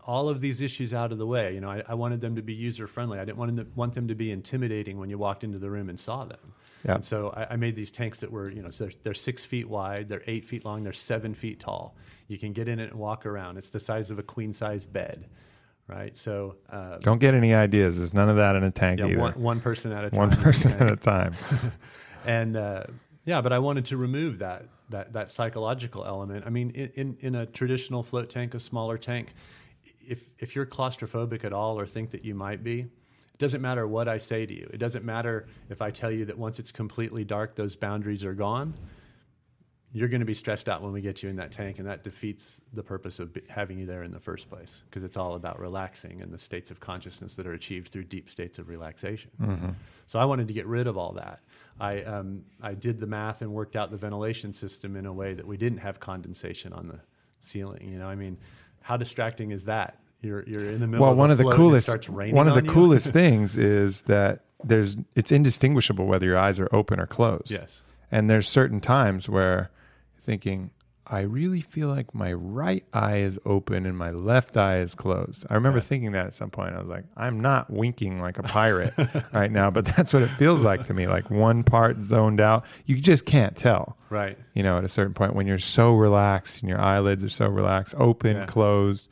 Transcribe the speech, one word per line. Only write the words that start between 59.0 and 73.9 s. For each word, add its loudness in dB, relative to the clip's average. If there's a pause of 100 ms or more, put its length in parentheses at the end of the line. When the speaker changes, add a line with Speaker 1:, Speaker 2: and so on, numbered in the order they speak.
Speaker 1:
is -10
that? -4 (220)
You're, -8
you're -6
in -6
the 0
middle 4
Speaker 2:
Well, 10
Speaker 1:
of 6
a 6
Speaker 2:
one 8
of 8
the 8
Speaker 1:
float 6
and 10
it 12
Speaker 2:
coolest, 10
Speaker 1:
starts -2
raining -2
Speaker 2:
one 10
of 8
the 10
Speaker 1:
on 0
you. -2
<laughs> 0
Speaker 2:
coolest 10
things 6
is 4
that 4 (220)
there's, 4 (180)
it's 2
indistinguishable 4
whether 2
your 4
eyes 4
are 0
open 2
or -2
closed. 0
Speaker 1:
Yes. -10 (300)
Speaker 2:
And 2
there's 4
certain 4
times 2
where 2 (480)
thinking, -6 (340)
"I -4
really -2
feel -6
like -6
my -2
right -4 (100)
eye 2
is 0
open 0
and -2